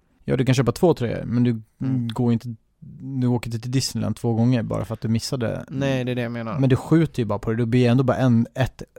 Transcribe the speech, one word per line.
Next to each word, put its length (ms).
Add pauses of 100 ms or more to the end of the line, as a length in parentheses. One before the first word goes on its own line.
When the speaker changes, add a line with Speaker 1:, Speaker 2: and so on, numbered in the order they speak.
(260)
Speaker 1:
Ja, 120
du 80
kan 100
köpa 160
två 220
tröjor, 320
men 180
du 180 (200)
Speaker 2:
Mm. 260
Speaker 1:
går 260
inte, 220 (640)
du 80
åker 200
inte 120
till 120
Disneyland 440
två 180
gånger 300
bara 220
för 80
att 80
du 60
missade. 600
Speaker 2:
Nej, 340
det 80
är 40
det 60
jag 100
menar. 280
Speaker 1:
Men 100
du 60
skjuter 460
ju 40
bara 140
på 120
det. 60
Du 80
blir 240
ändå 140
bara 140
en, 360
ett, 300 (160)